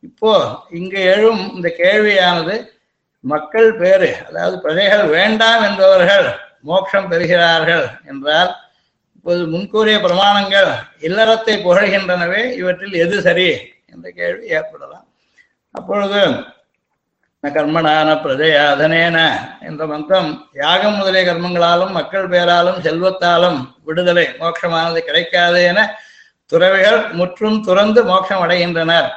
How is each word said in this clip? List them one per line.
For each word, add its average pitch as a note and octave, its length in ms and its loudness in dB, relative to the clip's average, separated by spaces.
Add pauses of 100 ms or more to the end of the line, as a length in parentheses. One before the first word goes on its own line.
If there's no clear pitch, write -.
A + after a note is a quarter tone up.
இப்போ F#3+ 680 0
இங்கு F#3 320 -8
எழும் G3+ 540 2
இந்த E3+ 220 -4
கேள்வியானது F#3 760 2 (640)
மக்கள் D3+ 580 0
பேரு, F3+ 380 2 (120)
அதாவது F3 340 -4
பிரஜைகள் F#3+ 460 2
வேண்டாம் A3 560 2
என்பவர்கள் F#3+ 640 4 (340)
மோட்சம் F#3+ 500 -2
பெறுகிறார்கள் E3 760 0 (160)
என்றால், D3 500 -2 (600)
இப்போது F3 320 -4
முன்கூறிய G#3+ 500 -2
பிரமாணங்கள் G3 760 2 (280)
இல்லறத்தை A3 580 0
புகழ்கின்றனவே, F#3 960 0
இவற்றில் F3+ 420 -6
எது F3 280 0
சரி F3 360 2 (280)
என்ற E2+ 240 -20
கேள்வி F2+ 380 -8
ஏற்படலாம். D#3 600 -10 (640)
அப்பொழுது G3+ 480 -4 (1200)
"ந C#3+ 40 -6
கர்மணான D#3 720 0
பிரஜையா D3 440 2 (100)
தனேன" E3 540 2 (320)
என்ற D#3 240 -10
மந்திரம் D#3 680 -4
யாகம் F#3 420 0
முதலிய F#3 380 0
கர்மங்களாலும் F3 580 -2
மக்கள் F#3 360 -6
பேராலும் F3 540 0
செல்வத்தாலும் F3 880 0 (120)
விடுதலை F3 440 0 (120)
மோட்சமானது E3 580 -4
கிடைக்காது F3 680 0
என G3+ 320 2 (500)
துறவிகள் F#3+ 680 2
முற்றும் G#3+ 520 -4
துறந்து G#3 400 2
மோட்சம் F#3 380 0
அடைகின்றனர். E3+ 760 0